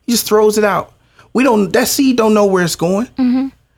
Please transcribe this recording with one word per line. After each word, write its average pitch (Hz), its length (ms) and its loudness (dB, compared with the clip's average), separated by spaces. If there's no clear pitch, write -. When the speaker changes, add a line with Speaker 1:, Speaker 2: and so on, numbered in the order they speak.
Speaker 1:
He 240 60 -4
just - 160 -2
throws 214 320 2
it 214 40 2
out. 190 300 -4
We 240 100 0
don't, 214 300 0
that 233 140 0
seed 262 300 0
don't 220 180 2
know 208 100 2
where 190 180 0
it's 160 120 -4
going. 190 320 -2
Speaker 2:
Mm-hmm. 262 400 -2